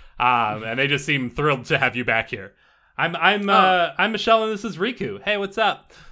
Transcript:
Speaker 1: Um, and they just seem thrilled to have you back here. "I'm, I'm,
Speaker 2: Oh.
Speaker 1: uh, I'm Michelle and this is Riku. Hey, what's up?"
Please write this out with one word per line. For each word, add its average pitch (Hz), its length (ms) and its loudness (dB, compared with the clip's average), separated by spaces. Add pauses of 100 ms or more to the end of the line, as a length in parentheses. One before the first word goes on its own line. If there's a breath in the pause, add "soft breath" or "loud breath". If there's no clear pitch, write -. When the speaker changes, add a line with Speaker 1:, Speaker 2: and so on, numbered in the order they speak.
(200 loud breath)
Speaker 1:
Um, 117 440 2
and 117 160 -6
they 143 80 2
just 143 180 -2
seem 135 240 -2
thrilled 139 360 -2
to 151 120 0
have 123 180 0
you 123 80 -4
back 113 280 0
here. 98 240 -12 (420 soft breath)
"I'm, 165 180 -2
I'm, 202 320 2
Speaker 2:
Oh. 196 60 2
Speaker 1:
uh, 185 460 4
I'm 208 120 2
Michelle 220 320 2
and 220 80 -2
this 208 140 -8
is 175 120 -8
Riku. 180 440 -6
Hey, 208 160 -2
what's 196 220 -6
up?" 202 340 -2 (180 soft breath)